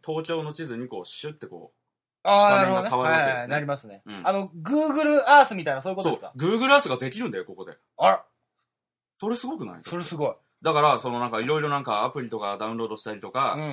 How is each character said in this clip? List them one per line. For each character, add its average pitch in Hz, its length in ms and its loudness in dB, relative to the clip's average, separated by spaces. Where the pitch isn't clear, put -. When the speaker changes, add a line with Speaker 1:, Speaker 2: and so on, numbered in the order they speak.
Speaker 1:
東 160 180 -6
京 165 180 -4
の 151 100 -10
地 160 140 -12
図 120 100 -10
に 123 120 -10
こ 107 120 -10
う、 90 60 -14
シ - 220 -12
ュ - 20 -8
ッ 147 40 -18
て 127 120 -18
こ 90 280 -20
う、 - 40 -20
Speaker 2:
あ 202 240 6
ー、 196 200 6
Speaker 1:
画 185 60 0
面 185 100 0
が 202 60 -4
変 127 100 0
わ 127 100 0
る 160 60 4
わ 160 60 4
け 147 40 2
で - 20 2
す - 0 -
ね。 - 0 -
Speaker 2:
な - 0 -
る - 0 -
ほ - 0 -
ど - 0 -
ね。 - 0 -
は 131 80 0
い - 20 -4
は 123 80 -6
い、 123 40 -12
な 143 120 -2
り 147 60 -6
ま 143 120 -4
す 120 100 -20
ね。 98 180 -20
Speaker 1:
う 104 60 -16
ん。 101 120 -12
Speaker 2:
あ 180 80 2
の、 196 180 -2
Google 294 640 2
Earth 269 320 8
み 175 80 -6
た 147 80 0
い - 20 -2
な、 135 80 -6
そ 180 60 -6
う 190 40 -4
い - 20 -6
う - 20 -6
こ 190 80 -6
と 165 60 2
で 123 60 -2
す - 60 -16
か？ - 160 -16
Speaker 1:
そ 147 80 -2
う。 214 120 2
Google 262 160 6
Earth 285 140 4
が 131 80 0
で 131 140 -6
き 160 80 -14
る 233 100 -4
ん 113 40 -6
だ 95 60 -6
よ、 92 60 -6
こ 95 100 -16
こ 95 100 -16
で。 80 120 -16
Speaker 2:
あ 165 100 6
ら。 190 160 4
Speaker 1:
そ 202 80 -4
れ 233 80 0
す 240 100 -10
ご 320 120 -8
く 147 80 -10
な 92 60 -12
い？ 85 120 -18
Speaker 2:
そ 175 140 -8
れ 175 60 -8
す 170 100 -10
ご 147 140 -2
い。 104 60 -2
Speaker 1:
だ 160 100 2
か 151 80 4
ら、 143 200 6
そ 123 100 -4
の 120 100 -4
な 123 60 -2
ん 117 40 -6
か、 110 100 -2
い 117 60 -4
ろ 151 120 0
い 147 40 -2
ろ 151 60 -2
な 143 120 -2
ん 127 40 -12
か 110 200 0
ア 131 60 -2
プ 135 120 -8
リ 117 80 -10
と 113 80 -8
か 101 180 -4
ダ 107 100 -6
ウ 113 80 -6
ン - 20 -8
ロ 113 100 -4
ー - 20 -8
ド 107 80 -8
し - 60 -18
た 110 120 -8
り 101 60 -14
と 95 100 -14
か、 127 240 0
Speaker 2:
う 147 60 -6